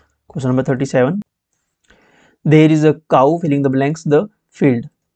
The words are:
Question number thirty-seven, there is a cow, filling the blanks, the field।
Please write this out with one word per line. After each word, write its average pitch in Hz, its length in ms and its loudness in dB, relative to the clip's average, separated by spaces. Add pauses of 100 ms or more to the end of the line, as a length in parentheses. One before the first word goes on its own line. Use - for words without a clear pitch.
(340)
Question 127 180 -6
number 131 180 -2
thirty-seven, 135 520 -2 (1200)
there 156 320 4
is 151 120 -2
a 147 40 4 (220)
cow, 139 140 4 (160)
filling 143 220 -2
the 131 100 -2
blanks, 139 260 -4 (120)
the 156 60 2 (400)
field। 123 280 -2 (260)